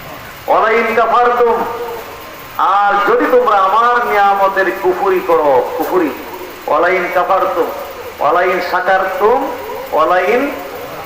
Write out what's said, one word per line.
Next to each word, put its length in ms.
"ওয়া 140
লা 100
ইন 260
কাফারতুম", 680
আর 540
যদি 200
তোমরা 260
আমার 500
নিয়ামতের 680
কুফরি 440
করো, 520
কুফরি, 320
"ওয়া 140
লা 80
ইন 260
কাফারতুম, 520
ওয়া 140
লা 100
ইন 180
শাকারতুম, 840
ওয়া 140
লা 140
ইন 300